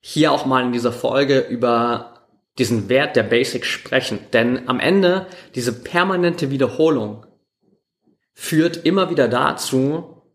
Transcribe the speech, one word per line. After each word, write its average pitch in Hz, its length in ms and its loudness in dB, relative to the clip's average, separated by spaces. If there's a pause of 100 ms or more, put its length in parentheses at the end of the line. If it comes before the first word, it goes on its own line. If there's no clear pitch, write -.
hier 156 320 0
auch - 120 -2
mal 127 200 2
in 123 80 -2
dieser 120 180 0
Folge 135 480 0
über 120 840 -2 (320)
diesen 110 320 0
Wert 139 260 2
der 113 80 4
Basics 117 460 0
sprechen. - 500 -4 (140)
Denn 120 340 2
am 127 140 -2
Ende, 185 460 2 (280)
diese 120 160 -2
permanente 175 800 -2
Wiederholung 131 760 0 (1080)
führt 165 520 0
immer 190 240 2
wieder 143 200 2
dazu 135 920 -2 (120)